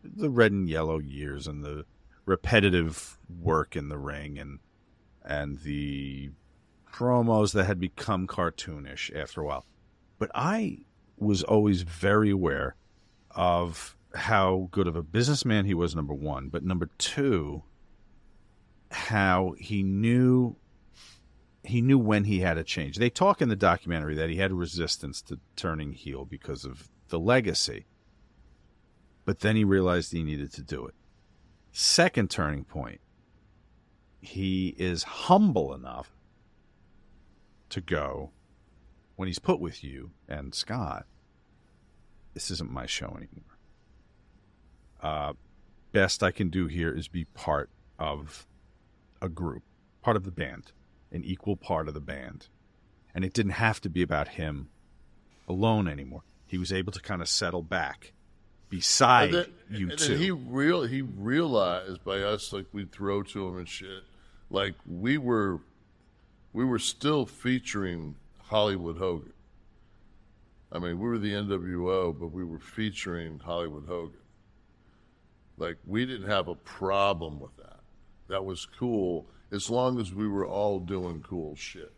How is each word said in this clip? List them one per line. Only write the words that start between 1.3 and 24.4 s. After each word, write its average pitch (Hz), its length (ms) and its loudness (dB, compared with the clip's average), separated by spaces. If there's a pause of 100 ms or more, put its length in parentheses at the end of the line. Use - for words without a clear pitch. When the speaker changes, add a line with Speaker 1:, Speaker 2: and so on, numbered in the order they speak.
Speaker 1:
and 73 180 -8
the 73 200 -8 (400)
repetitive 90 920 4 (240)
work 80 340 2
in 73 140 -6
the 73 80 -6
ring 71 400 -8
and, 71 220 -12 (680)
and 73 360 -4
the 69 680 -6 (640)
promos 117 600 4
that 101 100 4
had 92 160 0
become 92 480 -2
cartoonish 76 880 -6
after 76 260 -6
a 76 40 -4
while. 67 200 -6 (540)
But - 160 -2
I 196 460 -2 (360)
was 104 240 4
always 104 400 6
very 98 480 4
aware 71 460 0 (560)
of 87 680 0 (160)
how 95 580 2
good 98 160 2
of 82 80 -2
a 82 80 -4
businessman 110 640 2
he 101 80 2
was, 85 220 2
number 73 180 -2
one, 67 360 -4
but 82 140 -4
number 87 260 0 (100)
two, 82 640 0 (1300)
how 95 640 2
he 101 260 -2
knew, 120 720 4 (1080)
he 117 180 2
knew 135 160 8
when 107 280 4
he 104 140 4
had 87 160 2
to 82 80 -2
change. 73 340 -4
They 120 120 4
talk 190 320 2
in 135 80 2
the 110 60 2
documentary 85 600 2
that 80 140 0
he 82 80 -2
had 95 140 2